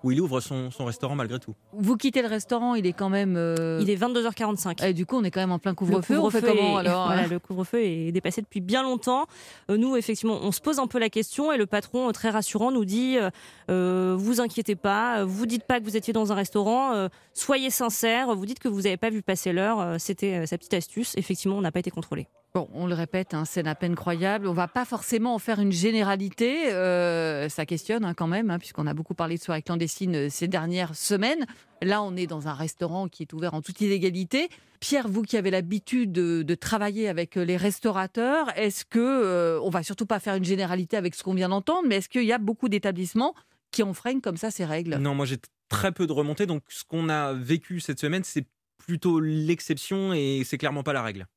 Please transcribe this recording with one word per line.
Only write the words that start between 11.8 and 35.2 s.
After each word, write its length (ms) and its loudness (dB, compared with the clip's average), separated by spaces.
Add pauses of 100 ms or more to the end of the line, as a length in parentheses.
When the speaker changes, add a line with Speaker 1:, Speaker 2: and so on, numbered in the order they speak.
Speaker 3:
euh, 60 0
très 160 -2
rassurant, 420 0
nous 140 2
dit, 320 2
euh, 120 2 (400)
euh, « 480 2
Vous 220 2
inquiétez 360 0
pas, 440 0
euh, 60 2
vous 200 -2
dites 200 -2
pas 160 2
que 20 -8
vous 140 -2
étiez 160 -2
dans 180 2
un 40 2
restaurant, 580 2
euh, 160 0 (240)
soyez 360 2
sincères, 640 2
vous 120 -2
dites 140 -8
que 100 0
vous 180 0
avez 100 2
pas 120 0
vu 120 -2
passer 300 0
l'heure. » 300 2
Euh, 180 -2
c'était, 360 -2
euh, 100 0
sa 120 -4
petite 160 -4
astuce. 440 -2
Effectivement, 400 -2
on 40 -2
n'a 120 0
pas 60 0
été 120 -4
contrôlé. 360 -8 (280)
Speaker 2:
Bon, 180 -2
on 140 -4
le 80 0
répète, 380 -4
hein, 120 -2
c'est 220 -2
à 80 -2
peine 180 -2
croyable. 540 -2
On 60 0
va 160 0
pas 160 -2
forcément 500 0
en 20 -2
faire 220 -2
une 140 4
généralité. 1000 2
Euh, 760 2
ça 160 -4
questionne, 400 -2
hein, 100 -2
quand 100 -2
même, 240 0
hein, 80 0
puisqu'on 300 -4
a 60 -2
beaucoup 200 -6
parlé 240 -2
de 40 -8
soirées 200 -2
clandestines, 540 -2
euh, 140 0
ces 180 -4
dernières 480 -2
semaines. 500 0 (380)
Là, 180 2
on 140 -4
est 100 -2
dans 220 -6
un 60 -4
restaurant 560 -4
qui 140 -12
est 100 -12
ouvert 200 -4
en 80 -4
toute 200 -8
illégalité. 640 0 (320)
Pierre, 300 0
vous 140 0